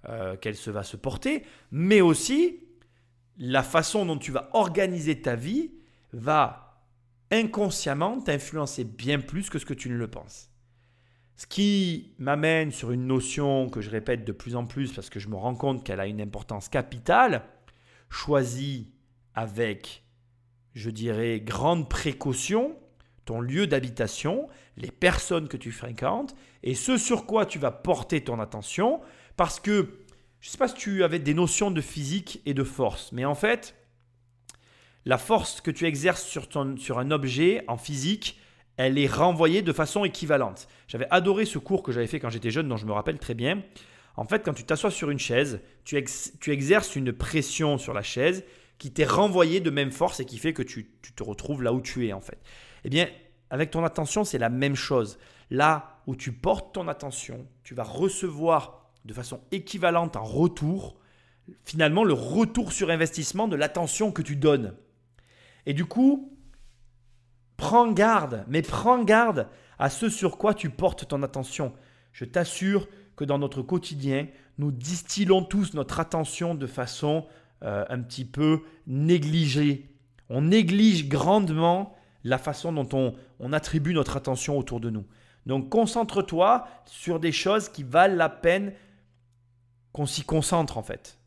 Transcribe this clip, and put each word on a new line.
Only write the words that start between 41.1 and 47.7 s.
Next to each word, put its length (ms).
ce 120
cours 260
que 100
j'avais 120
fait 140
quand 100
j'étais 220
jeune, 160
dont 80
je 100
me 60
rappelle 260
très 160
bien. 300
En 80
fait, 180
quand 100
tu 120
t'assois 260
sur 180
une 100
chaise, 420
tu 100
ex-, 460
tu 100
exerces 460
une 160
pression 640